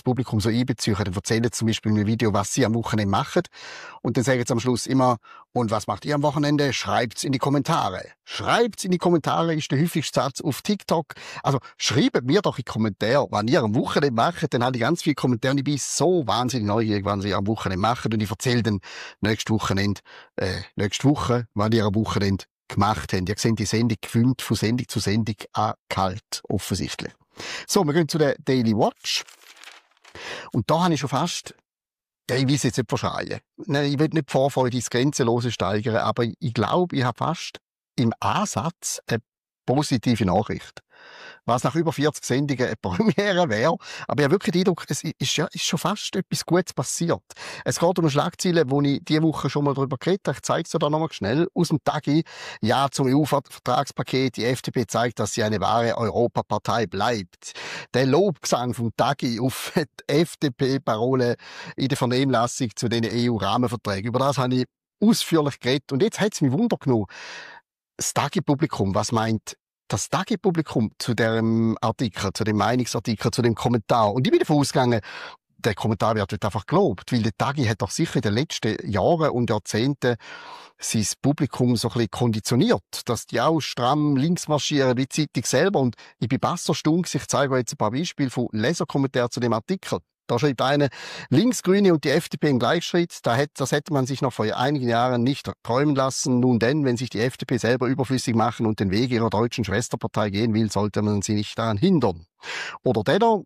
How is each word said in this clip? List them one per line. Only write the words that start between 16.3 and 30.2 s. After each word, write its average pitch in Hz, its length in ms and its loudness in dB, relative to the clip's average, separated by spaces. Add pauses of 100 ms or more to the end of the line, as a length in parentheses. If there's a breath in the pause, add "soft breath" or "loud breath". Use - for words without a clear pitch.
neugierig, 104 380 0
was 101 200 0
sie 98 100 0
am 101 120 0
Wochenende 95 360 -2
machen. 113 280 0
Und 110 120 0
ich 101 80 -4
erzähle 120 320 0
dann 101 180 0 (400 loud breath)
nächstes 107 320 0
Wochenende, 101 480 0 (360 loud breath)
äh, 95 260 -4 (140)
nächste 104 340 -2
Woche, 120 420 0
was 107 200 0
ihr 110 120 4
am 104 100 2
Wochenende 101 520 0 (220)
gemacht 101 440 0
habt. 92 160 0
Ihr 101 80 0
seht 113 220 0
die 107 60 0
Sendung 113 360 0
gewöhnt 120 420 0
von 110 140 -2
Sendung 117 300 0
zu - 140 -4
Sendung 107 340 0 (200)
an 107 200 0 (140)
kalt, 95 600 -4
offensichtlich. - 640 -4 (540 loud breath)
So, 202 160 2
wir 147 100 2
gehen 160 140 4
zu 165 100 -4
der 151 220 2
Daily 117 380 2
Watch. - 480 -2 (1300 loud breath)